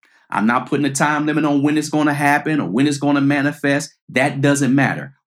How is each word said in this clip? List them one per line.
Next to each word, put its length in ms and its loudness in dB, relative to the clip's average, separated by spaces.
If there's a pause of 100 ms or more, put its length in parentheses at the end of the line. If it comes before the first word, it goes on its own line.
(300)
I'm 160 -2
not 220 0
putting 180 -2
a 80 -2
time 320 0
limit 200 0
on 180 2
when 140 0
it's 120 -4
gonna 240 0
happen 460 0
or 100 -4
when 160 0
it's 120 -2
gonna 240 0
manifest. 720 0 (160)
That 320 0
doesn't 340 2
matter. 400 -2 (120)